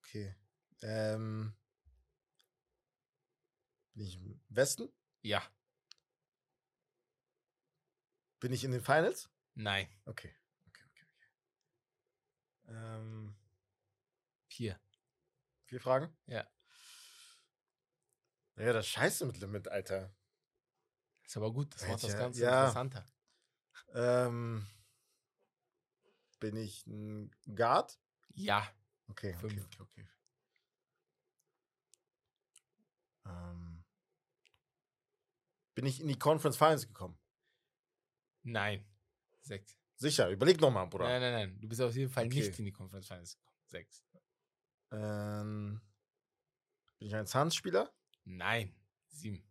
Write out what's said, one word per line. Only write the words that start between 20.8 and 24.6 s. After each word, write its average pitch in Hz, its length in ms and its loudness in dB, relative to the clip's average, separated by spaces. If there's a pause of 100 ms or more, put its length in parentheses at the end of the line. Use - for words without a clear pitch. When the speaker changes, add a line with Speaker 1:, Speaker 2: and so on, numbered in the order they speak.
Speaker 2:
Ist - 120 -12
aber 110 160 -2
gut, 143 220 -4
das - 140 -12
macht 101 140 -2
das 110 80 -4
Speaker 1:
Alter, 104 80 -2
Speaker 2:
Ganze 120 240 0
Speaker 1:
ja. 123 180 8
Speaker 2:
interessanter. 127 460 2 (880)
Speaker 1:
Ähm, 117 720 2 (1700)